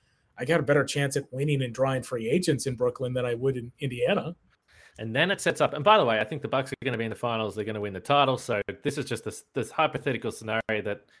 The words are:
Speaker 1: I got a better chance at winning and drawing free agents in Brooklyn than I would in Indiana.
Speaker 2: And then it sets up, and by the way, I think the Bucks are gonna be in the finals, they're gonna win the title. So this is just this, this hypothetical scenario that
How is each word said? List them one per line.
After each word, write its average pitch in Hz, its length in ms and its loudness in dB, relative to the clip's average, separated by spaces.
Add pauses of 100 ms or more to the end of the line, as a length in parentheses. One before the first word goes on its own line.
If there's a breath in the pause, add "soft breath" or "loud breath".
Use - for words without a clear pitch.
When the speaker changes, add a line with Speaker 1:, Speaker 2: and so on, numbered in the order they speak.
(380)
Speaker 1:
I 127 60 -6
got 160 160 4
a - 20 0
better 143 220 4
chance 139 320 0
at 139 140 -4
winning 139 320 0
and 117 120 -4
drawing 131 280 0
free 117 280 -4
agents 156 360 2
in 127 100 -4
Brooklyn 123 360 0
than 123 140 0
I 120 80 0
would 127 220 0
in 120 240 -10
Indiana. 139 560 0 (640 soft breath)
Speaker 2:
And 113 160 -6
then 160 160 2
it 190 120 -2
sets 165 180 0
up, 139 140 2
and 143 100 -2
by 214 140 8
the 165 60 6
way, 113 140 4
I 107 60 2
think 143 160 -8
the - 80 -6
Bucks 131 240 -2
are - 120 -10
gonna 123 120 -2
be 113 80 -2
in 113 60 -4
the 117 60 -8
finals, 110 380 -2
they're 104 120 -4
gonna 107 140 -4
win 101 120 -4
the 92 80 -8
title. 139 380 4
So 107 240 -2 (200)
this 139 140 -2
is 143 80 -4
just - 200 -6
this, - 280 -8
this 123 180 -4
hypothetical 135 640 0
scenario 110 500 -2
that 104 200 -4 (180 soft breath)